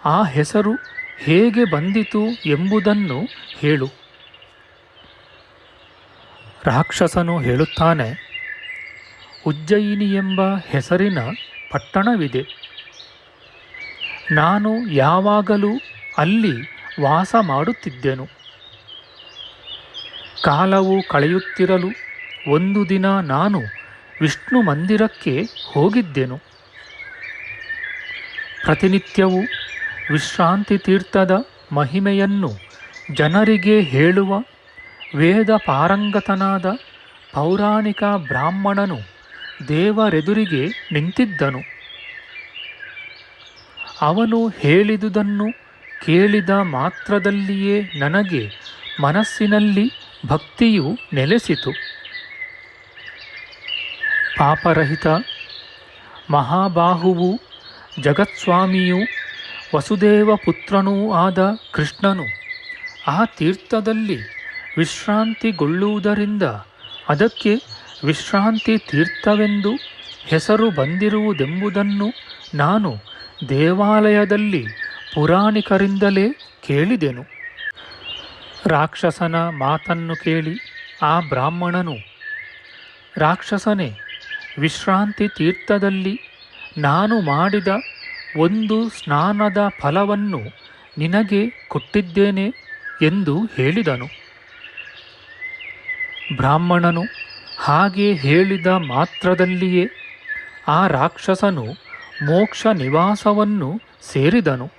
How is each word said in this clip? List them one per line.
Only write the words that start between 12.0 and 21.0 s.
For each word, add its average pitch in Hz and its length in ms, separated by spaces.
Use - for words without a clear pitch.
ನಾನು 208 560
ಯಾವಾಗಲೂ 202 920
ಅಲ್ಲಿ 170 440
ವಾಸ 156 400
ಮಾಡುತ್ತಿದ್ದೆನು. 139 880
ಕಾಲವು 190 640